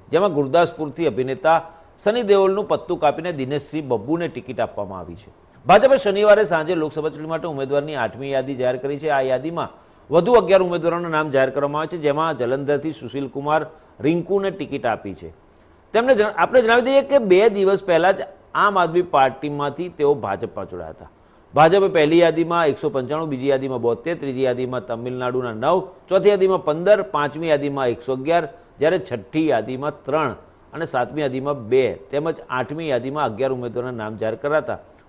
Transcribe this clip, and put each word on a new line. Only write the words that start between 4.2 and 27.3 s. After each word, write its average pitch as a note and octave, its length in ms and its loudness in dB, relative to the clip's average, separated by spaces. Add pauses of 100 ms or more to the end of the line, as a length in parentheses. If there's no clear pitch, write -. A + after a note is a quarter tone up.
ટિકિટ A#2+ 320 -10
આપવામાં G2 400 -6
આવી E2+ 160 -14
છે. - 160 -20 (340)
ભાજપે B3 320 6
શનિવારે G#3 460 4
સાંજે E3 320 0
લોકસભા D#3 340 -2
ચૂંટણી D#3 180 -10
માટે D#3+ 200 -4
ઉમેદવારની C#3+ 480 -2
આઠમી B2+ 360 -6
યાદી C3+ 240 -2
જાહેર B2+ 220 -2
કરી C#3 220 -6
છે. D#3 100 -4
આ C#3 120 2
યાદીમાં C3 480 -4 (420)
વધુ F3 220 4
અગિયાર F#3+ 280 6
ઉમેદવારોના E3+ 480 -2
નામ D#3 200 0
જાહેર C3 200 4
કરવામાં C#3+ 320 -2
આવ્યા E3 160 -6
છે, D#3 40 -8
જેમાં D3 360 0
જલંધરથી C#3 540 -2
સુશીલ C3 360 -8
કુમાર D3 380 -2 (340)
રિંકુને F3 520 0
ટિકિટ C3+ 340 -8
આપી G#2 280 -4
છે. E2 200 -16 (600)
તેમને A#3+ 220 4
જણ-, G#3 220 0
આપણે B3 240 4
જણાવી A#3 200 4
દઈએ C4+ 200 4
કે C#4 160 0
બે G#3 320 6
દિવસ G3 340 2
પહેલા F3 280 4
જ E3+ 100 -2 (340)
આમ G3 220 2
આદમી F3 240 2
પાર્ટીમાંથી C#3+ 880 0
તેઓ C#3+ 260 2
ભાજપમાં G2 540 -8
જોડાયા E2+ 200 -12
હતા. E2+ 200 -20 (460)
ભાજપે E3+ 320 6
પહેલી D#3+ 320 4
યાદીમાં E3 460 2
એકસો C#3+ 240 0
પંચાણું, C#3 400 -4
બીજી C3+ 180 -4
યાદીમાં C3 340 -2
બોતેર, A#2 360 -2
ત્રીજી C3+ 260 -4
યાદીમાં B2+ 440 -4
તમિલનાડુના B2 640 -6
નવ, D3 340 0 (220)
ચોથી F#3+ 200 4
યાદીમાં F#3+ 360 2
પંદર, F3+ 360 2
પાંચમી D3+ 460 -4